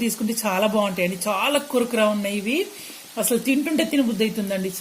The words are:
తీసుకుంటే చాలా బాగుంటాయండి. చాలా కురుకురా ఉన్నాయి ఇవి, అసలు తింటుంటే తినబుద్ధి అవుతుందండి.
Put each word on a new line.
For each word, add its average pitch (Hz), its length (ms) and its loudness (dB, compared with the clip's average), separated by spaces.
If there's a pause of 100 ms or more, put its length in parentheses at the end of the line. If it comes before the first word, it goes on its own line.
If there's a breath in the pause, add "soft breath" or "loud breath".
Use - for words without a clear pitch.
తీసుకుంటే 226 300 0 (120)
చాలా 196 300 2
బాగుంటాయండి. 185 420 0 (120)
చాలా 233 280 2 (140)
కురుకురా 240 340 2 (100)
ఉన్నాయి 202 260 -2
ఇవి, 233 160 0 (640 loud breath)
అసలు 233 260 2
తింటుంటే 294 440 2
తినబుద్ధి 233 360 2
అవుతుందండి. 196 420 -2 (120)